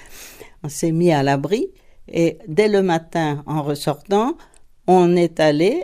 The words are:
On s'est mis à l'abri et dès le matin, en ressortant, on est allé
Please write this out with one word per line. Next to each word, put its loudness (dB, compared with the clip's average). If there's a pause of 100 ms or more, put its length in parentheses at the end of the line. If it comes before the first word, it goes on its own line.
(640)
On -8
s'est -4
mis 2
à 2
l'abri -2 (400)
et -2
dès 0
le 2
matin, -2
en -6
ressortant, -4 (500)
on 4
est 0
allé 2